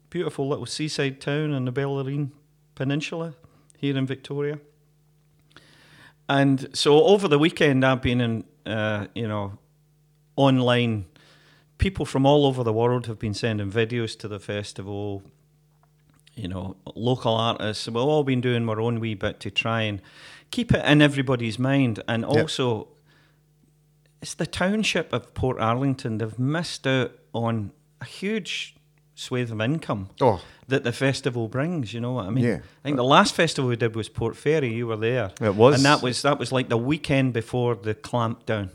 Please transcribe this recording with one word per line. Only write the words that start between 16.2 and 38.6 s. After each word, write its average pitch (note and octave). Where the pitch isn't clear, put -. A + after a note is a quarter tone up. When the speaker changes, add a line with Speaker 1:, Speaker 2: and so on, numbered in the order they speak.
Speaker 1:
You G#2+
know, F#2
local B2
artists. A2
We've A#2
all D3
been C3
doing A#2+
our G#2+
own A2+
wee A2
bit G2+
to G2+
try A2+
and G#2
keep A#3+
it F#3+
in D3
everybody's C3
mind. C3
And A2+
Speaker 2:
Yep. -
Speaker 1:
also, B2+
it's -
the E3+
township G3
of -
Port B2+
Arlington. A#2+
They've A2
missed D3
out C3
on A2+
a B2+
huge -
swathe B2
of G#2+
income A2+
Speaker 2:
Oh. G#2+
Speaker 1:
that C3
the A#2+
festival B2+
brings, C3+
you A#2
know B2
what A2+
I -
mean? A#2+
Speaker 2:
Yeah. A2+
Speaker 1:
I -
think D3
the B2
last D#3
festival D#3
we A#2+
did A2+
was A2
Port A2+
Fairy, C#3+
you A#2
were A2+
there. A2+
Speaker 2:
It G#2+
was. B2
Speaker 1:
And C3+
that D3
was, B2
that C#3+
was, A#2+
like, B2+
the A#2+
weekend C3+
before A#2+
the G#2+
clampdown. A2+